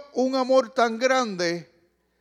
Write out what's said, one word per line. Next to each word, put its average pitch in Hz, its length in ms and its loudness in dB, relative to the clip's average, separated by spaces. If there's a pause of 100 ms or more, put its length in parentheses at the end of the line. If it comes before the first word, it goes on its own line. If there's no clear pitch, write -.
(120)
un 262 240 0
amor 254 340 2
tan 233 260 0
grande, 208 720 -2 (520)